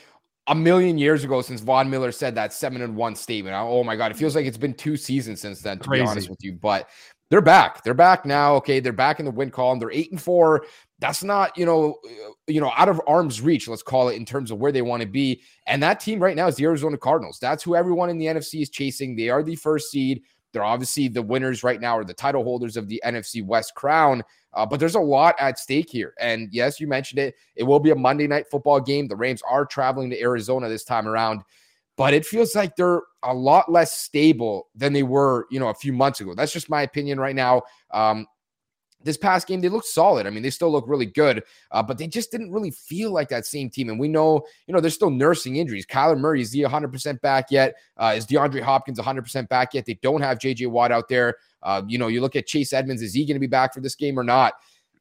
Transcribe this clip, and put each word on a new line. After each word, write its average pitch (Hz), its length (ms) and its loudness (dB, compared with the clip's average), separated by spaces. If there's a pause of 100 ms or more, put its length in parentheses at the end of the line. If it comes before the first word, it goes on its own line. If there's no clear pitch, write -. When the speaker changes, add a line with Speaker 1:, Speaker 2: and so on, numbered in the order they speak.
(480)
Speaker 1:
a 147 80 2
million 175 420 4
years 147 260 2
ago 131 180 0
since 123 200 -10
Von 131 280 2
Miller 131 220 -2
said 123 240 -6
that 107 180 -4
seven 127 280 -6
and 117 140 -8
one 110 200 -4
statement. 95 400 -8
Oh 120 280 0
my 113 120 -2
God, 110 160 0
it 107 60 -12
feels 143 180 0
like 151 120 0
it's 113 100 -8
been 135 160 -4
two 151 240 -4
seasons 127 440 -6
since 101 200 -12
then, 98 160 -6
to 90 60 -14
be 135 160 0
Speaker 2:
Crazy. 127 80 2
Speaker 1:
honest 101 220 -4
with 92 140 -16
you. 95 100 -10
But 98 360 -2 (400)
they're 190 120 6
back. 160 420 6
They're - 100 -2
back 170 320 6
now. 143 300 4
Okay, 135 240 2
they're 123 120 -2
back 131 280 0
in 156 60 -6
the 135 60 -6
win 127 200 -4
column. 127 260 0
They're 117 140 -6
eight 165 180 -4
and 185 100 -10
four. 160 460 4 (320)
That's 147 260 -4
not, 196 320 0
you 175 100 -2
know, 156 380 2
uh, 107 280 -16 (160)
you 156 120 0
know, 139 160 0
out 175 140 6
of 170 180 0
arm's 147 320 2
reach, 139 280 0
let's 113 160 -10
call 127 260 2
it, 110 60 -4
in 113 100 -10
terms 127 240 -8
of 110 80 -8
where 135 140 0
they 135 100 0
wanna 120 240 -4
be. 127 380 -4 (240)
And 139 160 0
that 196 160 2
team 214 200 -6
right 180 160 2
now 170 120 2
is 143 80 0
the 139 100 -2
Arizona 151 320 0
Cardinals. 127 420 -2
That's 147 240 -4
who 170 120 -2
everyone 175 340 0
in 170 80 -4
the 160 100 -2
N 160 100 -2
F 147 60 -6
C 156 200 -6
is 139 80 -6
chasing. 131 440 -6
They 113 140 -2
are 139 140 2
the 165 120 -6
first 156 360 -2
seed. 135 320 -2 (280)
They're 107 120 -4
obviously 123 440 -2
the 120 140 -4
winners 127 420 -2
right 123 160 0
now, 117 160 -2
or 110 80 -2
the 90 120 -12
title 139 280 -2
holders 120 320 -4
of 110 120 -8
the 110 160 -8
N 120 120 -2
F 110 100 -8
C 113 180 -10
West 107 320 -2
crown. 143 480 2 (280)
Uh, 107 140 -2
but 131 140 -4
there's 165 160 0
a 220 40 2
lot 151 400 4
at 135 200 -2
stake - 320 -4
here. 110 280 -8
And 113 320 -4
yes, 120 280 -2
you 156 80 -8
mentioned 135 320 -4
it. 139 160 -2 (200)
It - 80 -6
will 143 160 6
be 151 120 4
a 147 40 6
Monday 135 300 2
Night 143 240 -2
Football 143 320 2
game. 139 260 -2
The 104 80 -8
Rams 120 320 -4
are 135 160 0
traveling 131 460 -4
to 120 100 -8
Arizona 120 480 -2
this 110 160 -8
time 113 240 -4
around. 110 360 -2 (540)
But 135 180 4
it 156 100 2
feels 226 300 0
like 202 200 -2
they're 175 260 2 (220)
a 123 100 -2
lot 139 380 4
less 170 200 4
stable 117 840 2
than 135 200 0
they 139 100 2
were, 131 480 2
you 135 80 -4
know, 131 80 0
a 107 80 -2
few 139 180 -6
months 131 280 2
ago. 92 120 -10
That's 135 200 -2
just 165 160 -10
my 151 120 0
opinion 143 380 -4
right 135 160 -2
now. 127 260 4 (300)
Um, 107 340 2 (760)
this 151 160 -4
past 185 300 0
game, 185 140 -4
they 180 80 2
looked 220 160 -4
solid. 160 420 2
I - 20 -4
mean, 107 140 -8
they 135 60 -2
still 165 220 0
look 143 160 0
really 135 180 -2
good, 120 380 2 (280)
uh, 107 100 0
but 113 160 -4
they 160 100 -8
just 214 240 -6
didn't 220 200 -8
really 196 200 -6
feel 202 400 -8
like 156 180 -2
that 117 160 -4
same 139 240 -8
team. 123 200 -6
And 110 100 -6
we 147 100 -2
know, 156 360 2 (220)
you 170 60 -8
know, 180 80 4
they're 160 100 2
still 170 180 0
nursing 135 460 2
injuries. 127 300 -4
Kyler 147 320 2
Murray, 143 240 0
is 110 100 -6
he 143 120 -2
a 131 60 0
hundred 143 220 -4
percent 131 300 -8
back 135 280 0
yet? 135 260 2 (200)
Uh, 110 200 0
is 110 100 -6
DeAndre 139 360 0
Hopkins 131 380 0
a 113 40 -6
hundred 135 180 -4
percent 120 260 -6
back 127 260 0
yet? 131 120 -4
They 110 160 -8
don't 143 200 0
have 131 180 -2
J 131 140 -2
J 120 120 -6
Watt 120 260 2
out 117 160 0
there. 123 280 2 (280)
Uh, 98 240 -2
you 117 100 -4
know, 123 100 0
you 117 140 -2
look 131 140 -2
at 127 100 -2
Chase 143 280 -2
Edmonds. 131 280 -2
Is 104 120 -8
he 139 120 0
gonna 143 140 -2
be 135 80 -2
back 131 260 2
for 135 60 -14
this 131 160 -8
game 143 240 -2
or 123 40 -2
not? 120 300 4 (480)